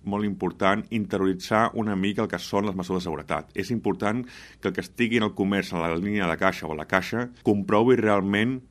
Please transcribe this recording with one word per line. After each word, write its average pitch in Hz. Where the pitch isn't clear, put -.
molt 104
important 95
interioritzar 101
una 107
mica 98
el 107
que -
són 101
les 95
mesures 92
de 90
seguretat. 76
És 95
important 104
que 104
el 92
que 92
estigui 117
en 107
el 101
comerç, 98
en 87
la 82
línia 98
de 82
caixa 90
o 78
a -
la 76
caixa, 110
comprovi 107
realment 107